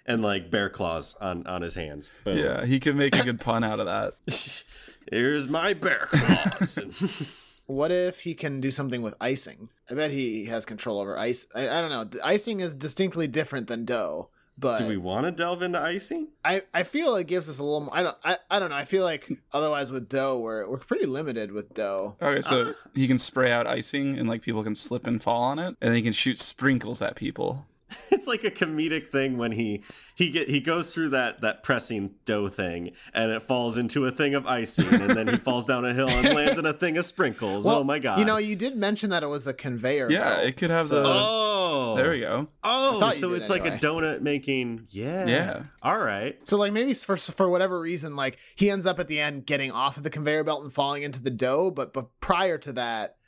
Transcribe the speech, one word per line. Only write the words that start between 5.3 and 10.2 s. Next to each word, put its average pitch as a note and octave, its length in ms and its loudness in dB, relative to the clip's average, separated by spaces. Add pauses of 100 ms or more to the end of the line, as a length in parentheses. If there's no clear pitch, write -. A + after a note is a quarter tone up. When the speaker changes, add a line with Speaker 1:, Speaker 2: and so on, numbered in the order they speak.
Speaker 1:
my E3 240 2
Bear D#3 360 0
Claws." E3 680 4
And C3+ 500 -4 (100)
<laughs> - 0 - (300)
Speaker 3:
What C#3+ 220 0
if F3+ 300 0
he E3+ 160 -8
can C#3 260 -6
do C3+ 80 0
something C3 320 -4
with A2 180 -6
icing? A#2 500 -4 (200)
I B2 60 -8
bet D3+ 160 -2
he A#2 340 -2